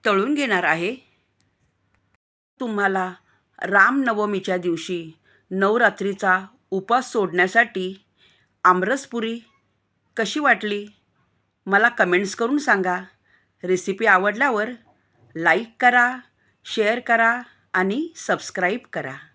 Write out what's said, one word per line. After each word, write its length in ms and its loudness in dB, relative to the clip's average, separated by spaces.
तळून 300 2
घेणार 300 0
आहे. 300 0
तुम्हाला 520 -2
रामनवमीच्या 960 0
दिवशी 540 -6
नवरात्रीचा 880 0
उपास 400 -2
सोडण्यासाठी 800 0
आमरस 400 2
पुरी 340 -6
कशी 220 -4
वाटली 460 0
मला 220 4
कमेंट्स 460 0
करून 240 -2
सांगा. 400 0
रेसिपी 420 -2
आवडल्यावर 640 2
लाईक 440 2
करा, 300 4
शेअर 340 -2
करा 420 2
आणि 340 0
सबस्क्राईब 640 -4
करा. 200 -8